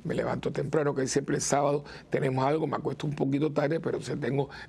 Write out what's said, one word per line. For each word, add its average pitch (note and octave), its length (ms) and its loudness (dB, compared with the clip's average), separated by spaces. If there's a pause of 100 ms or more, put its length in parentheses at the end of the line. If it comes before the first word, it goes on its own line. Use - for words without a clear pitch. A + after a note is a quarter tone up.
me - 100 -2
levanto B2 360 -2
temprano, C#3+ 440 0
que C3+ 100 0
siempre C#3 300 2
el C#3+ 60 0
sábado C#3+ 420 2 (260)
tenemos C3 360 2
algo, D#3 200 2
me C#3+ 120 -2
acuesto - 280 -4
un D3 80 -2
poquito C#3+ 380 2
tarde, D3 300 2
pero D3+ 200 -2
se C3+ 140 -4
tengo C#3 340 0 (200)